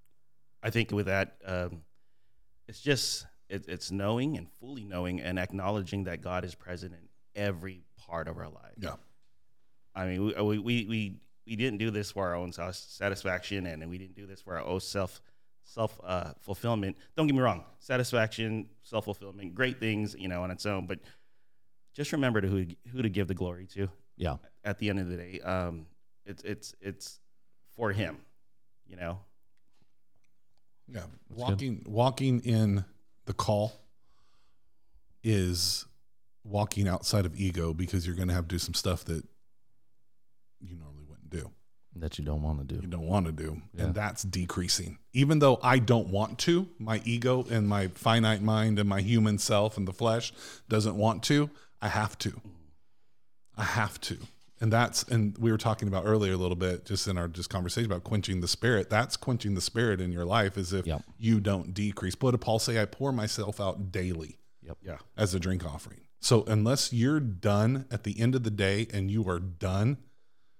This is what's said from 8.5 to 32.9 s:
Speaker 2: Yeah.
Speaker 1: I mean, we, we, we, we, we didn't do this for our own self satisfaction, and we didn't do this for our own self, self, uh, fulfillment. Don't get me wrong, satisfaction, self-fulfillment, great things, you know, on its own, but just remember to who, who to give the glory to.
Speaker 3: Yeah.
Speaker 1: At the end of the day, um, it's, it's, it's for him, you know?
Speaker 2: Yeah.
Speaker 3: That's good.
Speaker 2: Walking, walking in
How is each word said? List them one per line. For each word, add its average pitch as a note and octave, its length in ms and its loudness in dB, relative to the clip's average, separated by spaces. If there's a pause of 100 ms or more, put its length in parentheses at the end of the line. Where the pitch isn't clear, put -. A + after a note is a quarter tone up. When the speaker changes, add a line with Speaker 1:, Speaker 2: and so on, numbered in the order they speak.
Speaker 2:
Yeah. G2 180 -8 (1000)
Speaker 1:
I F#2+ 120 -4
mean, F#2 200 -2
we, G#2+ 80 0
we, G#2 260 0
we, A#2 260 0
we, G#2+ 300 -4 (300)
we A2+ 100 -8
didn't A2 220 -2
do A2 140 -2
this G#2 200 -4
for G2 160 -2
our F2 80 -2
own F2 160 -4
self F2+ 240 -8
satisfaction, F#2+ 920 -4
and D#2+ 220 -10
we F2+ 100 -8
didn't F#2+ 160 -16
do G2+ 100 -18
this F#2+ 160 -18
for F2+ 160 -8
our C#2+ 80 -6
own F#2 140 -2
self, F#2+ 420 -4 (420)
self, - 400 -4
uh, F2+ 280 -4 (100)
fulfillment. G2+ 560 -4 (180)
Don't D#3 120 2
get C#3+ 80 4
me C3 60 4
wrong, G2+ 220 2 (140)
satisfaction, A2+ 880 0 (140)
self-fulfillment, G2 720 -6
great B2+ 260 0
things, G#2+ 380 0
you F#2+ 100 -8
know, F2+ 140 -2
on F#2 80 -2
its F2+ 160 -6
own, F#2+ 220 -2
but F#2 120 -6 (960)
just C#3+ 180 -6
remember B2+ 300 4
to F#2+ 60 2
who, F#2+ 180 2 (260)
who B2+ 120 -4
to A2+ 60 4
give F#2+ 180 0
the F#2 80 -2
glory F2+ 320 -6
to. G2 200 -4 (300)
Speaker 3:
Yeah. D2+ 200 -2 (260)
Speaker 1:
At G#2 160 -4
the G#2 100 0
end G2+ 100 0
of F2+ 80 -4
the F2 100 -6
day, F2 240 -12
um, F2 440 -4 (400)
it's, G2+ 180 -14
it's, - 380 -10
it's - 380 -12 (560)
for A2+ 160 -2
him, F#2+ 260 -4 (720)
you F#2 80 -18
know? F2+ 240 -6 (1700)
Speaker 2:
Yeah. A#2+ 140 -10
Speaker 3:
That's E2 100 -12 (180)
good. - 80 -16
Speaker 2:
Walking, B2 500 -2
walking B2 540 4
in A2 440 4 (400)